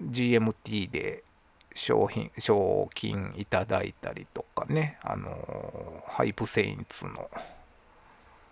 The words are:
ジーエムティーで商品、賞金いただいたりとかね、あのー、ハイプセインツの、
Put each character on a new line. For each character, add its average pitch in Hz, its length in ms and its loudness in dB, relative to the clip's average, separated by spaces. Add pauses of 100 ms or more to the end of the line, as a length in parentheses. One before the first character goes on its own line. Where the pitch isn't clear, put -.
ジ 123 240 0
ー 120 100 6
エ 117 40 10
ム 110 140 4
テ - 180 -8
ィ 104 120 0
ー 87 80 -6
で - 320 -2 (500)
商 101 340 4
品、 107 300 -4
賞 98 560 4
金 101 440 -4
い 101 80 -6
た 123 200 2
だ - 180 2
い 101 100 -6
た - 200 -8
り - 200 -12
と - 100 -6 (120)
か - 100 0
ね、 151 360 0
あ - 140 -4
の 98 140 -6
ー、 - 800 -10
ハ - 140 2
イ 104 80 0
プ 110 140 -2
セ 104 180 2
イ 104 60 -4
ン 98 160 -8
ツ - 180 -10
の、 - 240 -10 (1200)